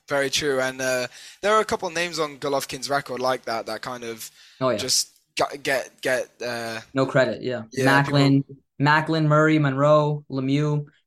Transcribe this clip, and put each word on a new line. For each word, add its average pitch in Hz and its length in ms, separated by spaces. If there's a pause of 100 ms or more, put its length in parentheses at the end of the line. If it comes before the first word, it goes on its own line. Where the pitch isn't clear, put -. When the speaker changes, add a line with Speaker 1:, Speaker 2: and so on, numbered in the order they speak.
Speaker 1:
very 139 220
true. 135 320
And, 131 200
uh, 127 260 (340)
there 208 120
are 220 60
a 208 60
couple 214 220
of 165 60
names 170 260
on 147 180
Golovkin's 135 520
record 135 300
like 127 260
that, 117 200
that 110 160
kind 123 220
of 113 280 (280)
Speaker 2:
Oh, 131 100
yeah. 113 160
Speaker 1:
just - 240 (260)
get, 139 280
get, 135 380
get, 127 280 (120)
uh, 117 380 (140)
Speaker 2:
No 135 120
credit, 131 380
yeah. 123 280
Speaker 1:
Yeah, 135 300
Speaker 2:
Macklin, - 20
Speaker 1:
people 139 420 (340)
Speaker 2:
Macklin, 156 480
Murray, 156 320
Monroe, 147 680
Lemieux, 147 560 (220)